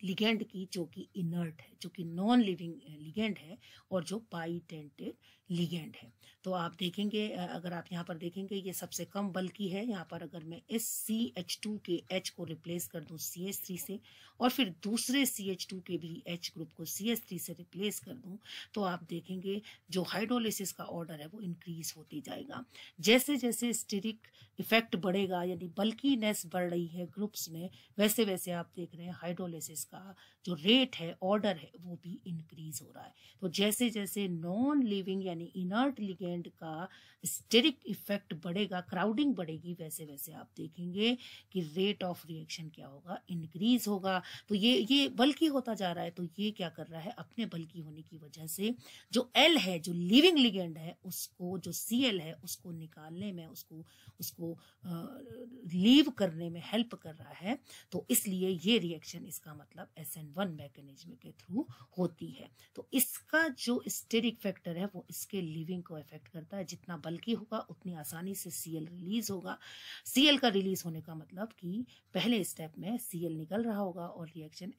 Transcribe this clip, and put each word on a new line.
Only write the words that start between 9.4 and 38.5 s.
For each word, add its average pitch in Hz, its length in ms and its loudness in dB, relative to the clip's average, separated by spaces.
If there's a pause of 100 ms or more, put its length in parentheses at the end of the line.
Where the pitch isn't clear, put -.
है। 196 200 -2
यहाँ 185 220 -4
पर 170 120 -8
अगर 165 220 -12
मैं 165 260 -12
इस 220 180 0
सीएच 220 760 -2
टू 214 220 -4
के 175 180 0 (100)
एच 190 160 0
को - 160 -8
रिप्लेस 165 420 -6
कर 160 180 -8
दूं 160 120 -14
सीएच 180 480 -6
थ्री 180 140 -6
से 196 220 -6 (400)
और 247 100 6
फिर 202 320 2
दूसरे 247 440 2
सीएच 190 440 -2
टू 185 100 -8
के 175 180 -4
भी 170 280 -8
एच 170 280 -6
ग्रुप 160 180 -8
को 165 120 -12
सीएच 220 360 0
थ्री 180 180 -8
से - 140 -8
रिप्लेस 180 480 -4
कर 180 140 -12
दूं, 175 220 -12 (380)
तो 214 80 0
आप 180 220 0
देखेंगे 185 580 -4 (280)
जो 180 120 2
हाइड्रोलिसिस 214 720 0
का - 120 -10
ऑर्डर 165 360 -8
है 151 60 -10
वो 202 140 -14
इंक्रीज 165 560 -8
होती 151 240 -10
जाएगा। - 440 -10 (360)
जैसे 247 360 8
जैसे 240 360 0
स्टेरिक 214 460 -4 (400)
इफेक्ट 226 380 4
बढ़ेगा, 185 460 2
यानी 180 260 -2
बल्कीनेस 220 800 2
बढ़ 180 240 0
रही 175 160 0
है 175 200 -6
ग्रुप्स 196 440 -4
में, 165 200 -8 (280)
वैसे 214 260 6
वैसे 185 260 0
आप 170 260 -4
देख 170 180 -8
रहे 170 120 -12
हैं 180 100 -8
हाइड्रोलिसिस 170 680 -6
का 185 320 -16 (280)
जो 180 100 0
रेट 233 420 6
है, 170 260 -4
ऑर्डर 196 340 4
है, - 240 -16
वो 175 220 -10
भी 175 240 -10
इंक्रीज 160 560 -8
हो - 100 -20
रहा - 120 -14
है। - 100 -18 (260)
तो 185 80 0
जैसे 208 420 4
जैसे 202 380 -2
नॉन 202 540 2
लिविंग 196 440 0
यानी 170 180 -4
इनर्ट 214 560 0
लिगेंड 175 360 -4 (120)
का 165 400 -8 (360)
स्टेरिक 240 640 4
इफेक्ट 202 480 -4
बढ़ेगा, 180 460 -2